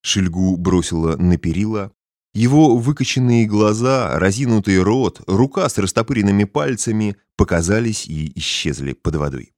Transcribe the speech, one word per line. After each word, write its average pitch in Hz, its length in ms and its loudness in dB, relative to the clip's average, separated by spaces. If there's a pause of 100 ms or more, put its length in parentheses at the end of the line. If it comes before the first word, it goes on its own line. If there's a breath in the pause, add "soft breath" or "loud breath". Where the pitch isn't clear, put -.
Шельгу 92 560 -2
бросило 85 580 0
на 87 220 2
перила. 98 540 -4 (420)
Его 123 440 4
выкоченные 123 680 2
глаза, 107 760 0
разинутый 101 600 2
рот, 104 460 0
рука 131 440 0
с - 80 -6
растопыренными 104 680 0
пальцами 110 760 -4 (180)
показались 104 720 0
и 78 300 -8
исчезли 67 560 -6
под 78 220 -4
водой. 69 420 -6